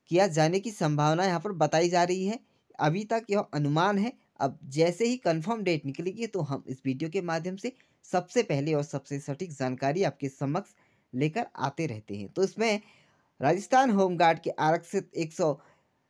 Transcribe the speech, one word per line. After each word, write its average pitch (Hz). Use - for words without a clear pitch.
किया 180
जाने 160
की 226
संभावना 151
यहाँ 175
पर 208
बताई 160
जा 175
रही 185
है। 226
अभी 160
तक 226
यह 202
अनुमान 156
है, 226
अब 143
जैसे 165
ही 247
कन्फर्म 180
डेट 170
निकलेगी 185
तो 196
हम 139
इस 131
वीडियो 135
के 190
माध्यम 175
से 240
सबसे 180
पहले 151
और 143
सबसे 143
सटीक 151
जानकारी 139
आपके 143
समक्ष 147
लेकर 156
आते 139
रहते 107
हैं। 101
तो -
इसमें 208
राजस्थान 202
होमगार्ड 175
के 175
आरक्षित 165
एक 160
सौ, 156